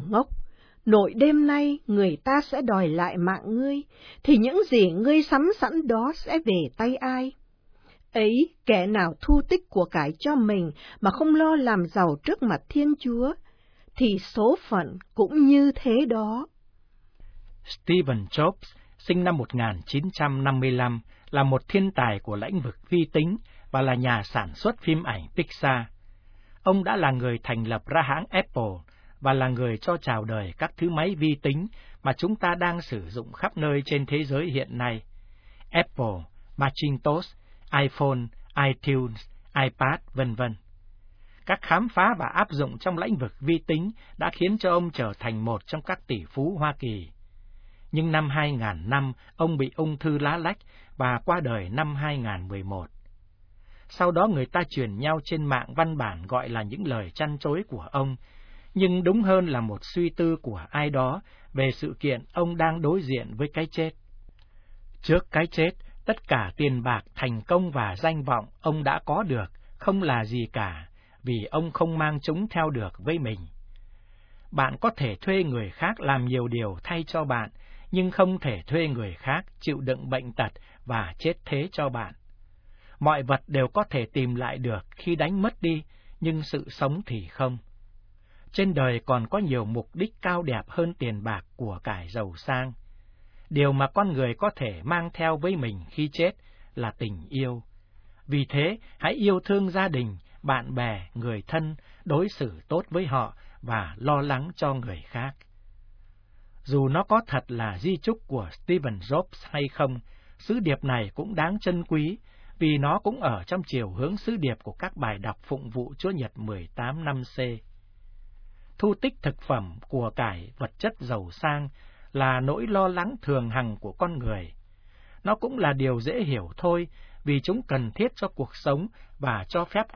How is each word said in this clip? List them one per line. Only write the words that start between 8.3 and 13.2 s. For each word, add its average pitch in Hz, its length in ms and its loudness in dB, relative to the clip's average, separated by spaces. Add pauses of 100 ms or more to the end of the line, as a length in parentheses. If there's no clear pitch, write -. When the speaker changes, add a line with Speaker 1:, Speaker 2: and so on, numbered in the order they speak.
Speaker 1:
kẻ 190 200 6
nào 202 340 2
thu - 280 8
tích - 220 2
của 190 140 4
cải 151 340 0
cho 294 160 0
mình 208 360 4 (300)
mà 190 100 4
không 311 240 4
lo 311 220 6
làm 220 300 4
giàu 170 360 2
trước - 200 0
mặt 214 260 2
Thiên 294 320 4
Chúa, 247 340 0 (640)